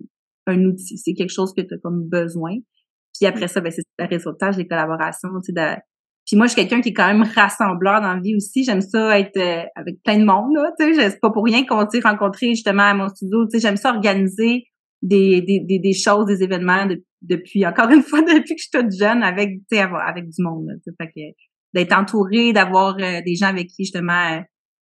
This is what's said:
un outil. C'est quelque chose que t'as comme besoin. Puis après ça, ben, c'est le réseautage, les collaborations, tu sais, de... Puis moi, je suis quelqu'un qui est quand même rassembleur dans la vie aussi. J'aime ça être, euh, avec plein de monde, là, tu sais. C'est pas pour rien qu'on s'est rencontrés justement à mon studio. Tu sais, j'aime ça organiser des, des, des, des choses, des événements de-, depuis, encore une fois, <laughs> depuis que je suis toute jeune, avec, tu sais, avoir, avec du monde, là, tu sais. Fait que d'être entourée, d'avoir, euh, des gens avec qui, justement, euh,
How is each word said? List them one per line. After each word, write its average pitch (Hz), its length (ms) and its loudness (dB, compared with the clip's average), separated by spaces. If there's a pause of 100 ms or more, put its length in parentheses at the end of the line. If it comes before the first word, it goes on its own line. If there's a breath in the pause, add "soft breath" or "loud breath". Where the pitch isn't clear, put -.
(480)
un 185 160 2
outil. 185 340 -4
C'est - 160 -6
quelque 185 180 -6
chose 190 240 -4
que 190 60 -2
t'as 175 200 -12
comme 170 260 -6
besoin. 170 460 -4 (640)
Puis 190 80 2
après 185 220 -2
ça, 190 120 -4
ben, 170 100 -6
c'est 170 120 -8 (160)
le 175 80 -6
réseautage, 175 500 -4
les 180 100 -6
collaborations, 160 600 -6 (160)
tu 185 80 -8
sais, 160 240 -2
de... - 40 -18 (460)
Puis 208 100 0
moi, 226 100 6
je 240 60 0
suis 233 100 2
quelqu'un 240 180 2
qui 247 100 -2
est - 40 -8
quand 185 140 4
même 208 140 4 (120)
rassembleur 196 680 2
dans 190 140 -2
la 185 60 -6
vie 208 160 -2
aussi. 233 280 -2
J'aime 202 160 0
ça 220 380 2
être, 196 200 -2
euh, 175 240 -2 (120)
avec 175 300 -12
plein 214 140 4
de 214 60 6
monde, 208 300 4
là, 311 240 0
tu 320 160 4
sais. 233 160 4
C'est - 100 -10
pas 220 100 2
pour 220 140 0
rien 240 220 2
qu'on 214 220 0
s'est 233 120 -2
rencontrés 208 500 0
justement 202 340 0
à 202 100 4
mon 196 140 -2
studio. 196 380 -2
Tu 226 120 -2
sais, - 80 2
j'aime 202 100 2
ça 254 160 0
organiser 208 720 0 (380)
des, 190 400 4
des, 190 240 0
des, 185 140 0
des 196 120 0
choses, 208 340 2
des 190 180 0
événements 185 420 0
de-, 180 160 -4 (200)
depuis, 180 440 -2
encore 226 240 2
une 294 120 8
fois, 302 200 0
<laughs> - 0 -
depuis 330 320 2
que - 60 -8
je - 80 -14
suis - 40 -20
toute 233 240 0
jeune, 220 280 2
avec, 196 260 -2
tu 190 120 -12 (100)
sais, 208 100 2
avoir, 175 260 -4
avec 175 200 -10
du 160 140 -6
monde, 165 260 -4
là, - 80 -10
tu 170 140 -18
sais. 165 100 -20
Fait 160 100 -10
que 151 240 -18 (400)
d'être 180 240 2
entourée, 214 540 2
d'avoir, 190 480 2
euh, 180 260 -4
des 175 80 -2
gens 196 140 0
avec 185 200 -4
qui, - 160 -12
justement, 175 520 -2
euh, 170 40 -8 (420)